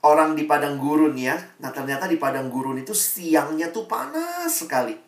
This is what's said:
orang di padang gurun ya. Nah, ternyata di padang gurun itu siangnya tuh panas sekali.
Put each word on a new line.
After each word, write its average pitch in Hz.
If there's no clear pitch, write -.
orang 156
di 147
padang 143
gurun 147
ya. 127
Nah, 131
ternyata 139
di 165
padang 131
gurun 131
itu 131
siangnya 160
tuh -
panas 330
sekali. 277